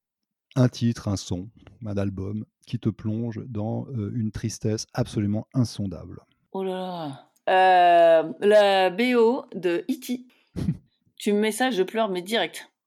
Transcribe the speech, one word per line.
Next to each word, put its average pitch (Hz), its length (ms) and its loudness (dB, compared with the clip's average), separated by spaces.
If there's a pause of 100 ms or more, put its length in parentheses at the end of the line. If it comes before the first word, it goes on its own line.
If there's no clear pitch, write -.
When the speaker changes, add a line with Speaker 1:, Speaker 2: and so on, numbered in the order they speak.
(560)
Speaker 1:
un 127 120 4
titre, 117 400 -2
un 101 80 -2
son, 92 340 -6 (360)
un 101 120 -6
album 98 480 -6 (220)
qui 123 120 -8
te 117 100 -2
plonge 110 580 -6
dans, 113 400 -6
euh, 107 280 -8
une 110 160 -4
tristesse - 640 -6
absolument 110 600 -4
insondable ? 98 680 -4 (320)
Speaker 2:
Oh 190 120 -6
là 190 80 -4
là. 175 560 -10 (220)
Euh, 175 920 6
la 196 480 6
B 240 260 0
O 233 300 4 (100)
de 175 340 -2
E - 100 -4
T. - 260 -8 (300)
Speaker 1:
<laughs> - 100 -6 (520)
Speaker 2:
Tu 208 160 0
me 208 60 2
mets 220 120 0
ça, 254 180 -2
je 185 140 0
pleure, 220 260 -2
mais 180 140 -4
direct. 196 480 -4 (160)